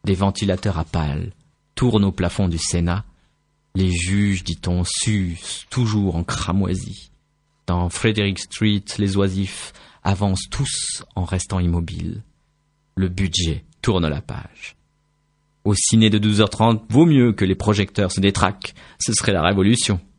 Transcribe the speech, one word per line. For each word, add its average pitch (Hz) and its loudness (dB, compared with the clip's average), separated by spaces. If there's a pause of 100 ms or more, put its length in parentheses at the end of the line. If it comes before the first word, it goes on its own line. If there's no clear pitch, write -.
Des 98 2
ventilateurs 95 0
à 80 -2
pales 78 -4 (420)
tournent 110 2
au 95 2
plafond 92 0
du 82 -2
Sénat. 87 -2 (720)
Les 95 2
juges, 95 0
dit-on, 90 -2
sucent - -4
toujours 107 0
en 85 0
cramoisi. - -4 (560)
Dans 87 0
Frederick 101 0
Street, 104 -2 (140)
les 98 0
oisifs 98 -2 (300)
avancent 95 0
tous - -6 (120)
en 92 -2
restant 92 -2
immobiles. 85 -2 (720)
Le 95 0
budget 87 -2 (180)
tourne 90 2
la 71 -4
page. - -14 (880)
Au 104 2
ciné 110 4
de 107 4
douze 104 2
heures 104 4
trente, 110 2
vaut 147 6
mieux 127 4
que 98 0
les 95 2
projecteurs 101 0
se 95 -2
détraquent. 98 0 (260)
Ce - -2
serait - 0
la 82 2
révolution. 98 4 (200)